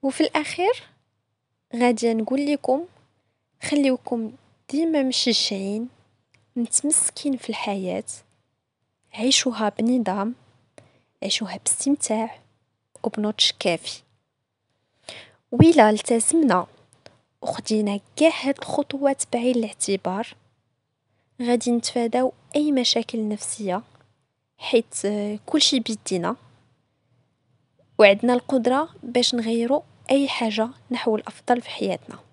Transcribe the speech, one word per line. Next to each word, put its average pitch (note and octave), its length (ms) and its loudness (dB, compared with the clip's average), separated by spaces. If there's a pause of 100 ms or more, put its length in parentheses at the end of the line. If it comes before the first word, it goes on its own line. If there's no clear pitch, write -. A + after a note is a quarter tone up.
وفي C4+ 180 -4
الأخير E4+ 600 0 (920)
غادي A#3 380 2
نقول B3+ 320 -2
لكم C#4+ 380 0 (760)
خليوكم B3+ 720 0 (380)
ديما D#4 320 2
مشجعين، A3 840 -2 (680)
متمسكين C#4 800 -2
في - 140 -10
الحياة، G3 540 -4 (1080)
عيشوها A3 540 0 (100)
بنظام، A3 560 0 (880)
عيشوها G3 420 -6
باستمتاع A3+ 760 -2 (680)
وبنضج G#3+ 540 0
كافي. - 440 -4 (1500)
وإلا C4+ 380 8
التزمنا A3+ 760 2 (760)
وخدينا G#3 580 -2 (160)
كاع D#4+ 160 4 (100)
هاد C4+ 160 -2
الخطوات C#4 640 -2 (100)
بعين B3 240 0
الاعتبار، G3+ 760 -4 (1080)
غادي A#3+ 280 2
نتفاداو A#3+ 640 0 (240)
أي D4+ 160 0
مشاكل A#3 560 0
نفسية، G#3 540 -4 (760)
حيت، - 460 -2
آه، G#3 420 -4
كلشي D4 340 2
بيدينا، G3+ 560 -4 (1600)
وعندنا G#3 340 8
القدرة B3+ 560 0 (140)
باش B3 320 0
نغيروا A#3 460 0 (300)
أي C#4 180 4
حاجة A3 400 -2 (220)
نحو A#3+ 260 -2
الأفضل - 440 -2
في - 100 -14
حياتنا. - 480 -6 (140)